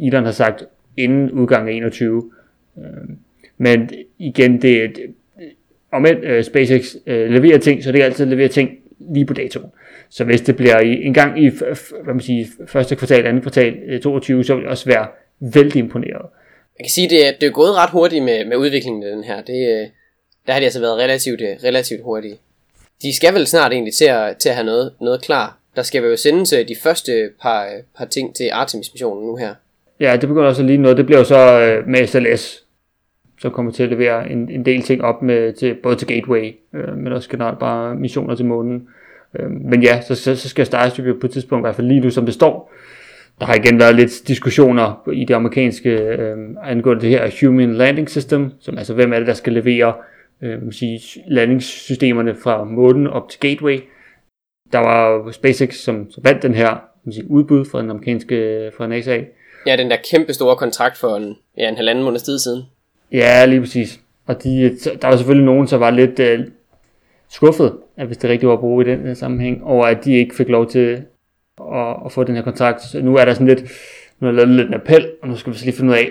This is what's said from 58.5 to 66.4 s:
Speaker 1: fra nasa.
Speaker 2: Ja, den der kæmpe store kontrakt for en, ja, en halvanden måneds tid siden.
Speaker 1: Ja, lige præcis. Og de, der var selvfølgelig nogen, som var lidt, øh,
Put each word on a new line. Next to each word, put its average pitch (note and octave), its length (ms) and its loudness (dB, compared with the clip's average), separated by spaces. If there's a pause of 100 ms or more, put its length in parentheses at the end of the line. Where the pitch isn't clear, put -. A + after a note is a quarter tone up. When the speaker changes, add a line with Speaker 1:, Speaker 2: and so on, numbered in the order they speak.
Speaker 1:
fra A#2 100 -8
nasa. A#2 340 -4 (460)
Speaker 2:
Ja, C3 80 4
den B2 140 2
der A2+ 80 0 (140)
kæmpe D#3+ 220 2
store B2+ 220 2
kontrakt B2 420 -2
for A2+ 180 -2
en, G#2 200 -8 (220)
ja, A2+ 120 -2
en A2 60 -6
halvanden A#2 280 -2
måneds A#2+ 200 -4
tid C#3 160 -6
siden. B2+ 240 -6 (480)
Speaker 1:
Ja, B2 340 6
lige C3 140 4
præcis. A#2+ 400 -6 (260)
Og - 180 -8
de, C3 340 0 (240)
der C3 60 -2
var C3 80 6
selvfølgelig C3+ 300 4
nogen, C3 220 4
som B2+ 120 2
var A#2 100 2
lidt, B2+ 300 2
øh, A#2 200 2 (920)